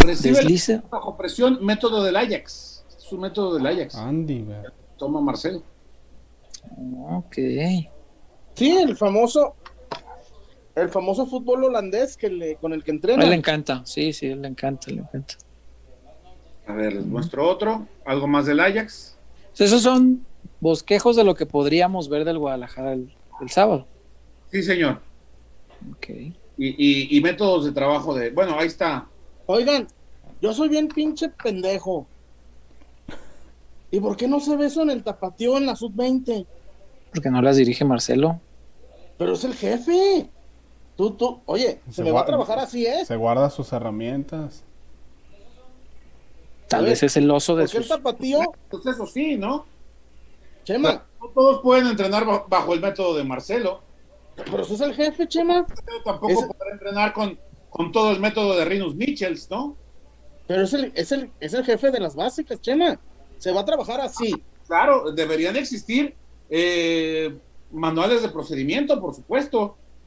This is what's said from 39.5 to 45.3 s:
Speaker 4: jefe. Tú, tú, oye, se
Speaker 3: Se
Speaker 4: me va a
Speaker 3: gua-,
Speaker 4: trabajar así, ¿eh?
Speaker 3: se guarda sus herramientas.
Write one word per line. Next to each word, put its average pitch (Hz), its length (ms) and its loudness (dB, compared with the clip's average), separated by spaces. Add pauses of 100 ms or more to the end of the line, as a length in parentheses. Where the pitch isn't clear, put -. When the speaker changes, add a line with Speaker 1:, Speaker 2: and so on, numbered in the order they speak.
Speaker 4:
jefe. 339 760 2 (680)
Tú, 202 140 2
tú, 240 340 -2
oye, - 420 0
se - 100 -14
Speaker 3:
Se 349 60 -2
Speaker 4:
me 160 80 2
va 120 100 4
a - 20 4
Speaker 3:
gua-, - 40 -6
Speaker 4:
trabajar 262 320 0
así, 240 260 -2
¿eh? 302 200 -2
Speaker 3:
se - 100 -4
guarda 123 340 2
sus 139 220 -10
herramientas. 123 920 -6 (2000)